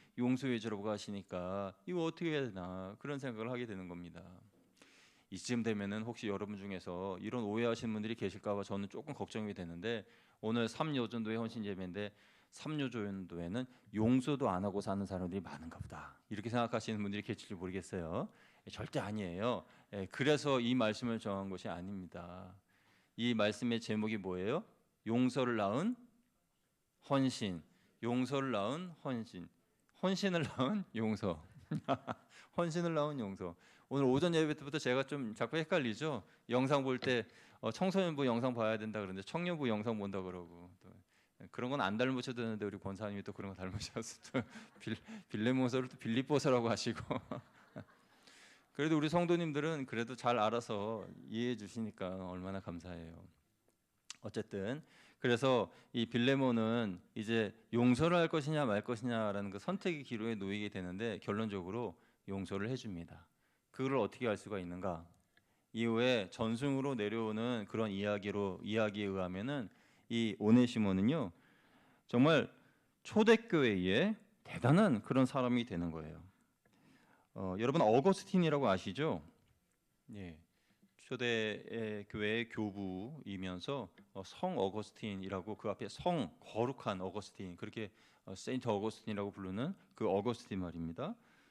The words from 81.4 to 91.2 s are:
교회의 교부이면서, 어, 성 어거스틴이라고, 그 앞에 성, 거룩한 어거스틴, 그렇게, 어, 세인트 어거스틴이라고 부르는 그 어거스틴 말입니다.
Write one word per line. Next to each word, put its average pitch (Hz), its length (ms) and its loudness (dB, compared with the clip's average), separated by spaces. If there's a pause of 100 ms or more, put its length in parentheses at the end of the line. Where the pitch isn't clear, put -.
교회의 110 400 -2
교부이면서, 98 1400 -6 (240)
어, 98 120 -10
성 180 340 -4
어거스틴이라고, 98 1000 -4
그 110 140 -4
앞에 101 180 -6
성, 160 420 -2 (100)
거룩한 113 600 -2
어거스틴, 92 560 -8
그렇게, 107 340 -8 (360)
어, 98 80 -10
세인트 127 340 -4
어거스틴이라고 104 600 -2
부르는 101 440 -6 (200)
그 110 140 2
어거스틴 101 500 0
말입니다. 85 560 -4 (360)